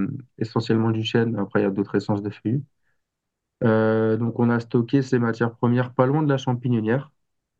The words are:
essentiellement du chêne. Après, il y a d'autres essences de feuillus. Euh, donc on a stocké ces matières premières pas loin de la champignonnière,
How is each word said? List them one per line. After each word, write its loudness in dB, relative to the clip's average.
essentiellement 0
du -2
chêne. 0
Après, -2
il 2
y 2
a 0
d'autres -4
essences -2
de -6
feuillus. -4
Euh, 2
donc -2
on 2
a 0
stocké 0
ces 0
matières -2
premières 0
pas 4
loin 2
de 0
la 2
champignonnière, -2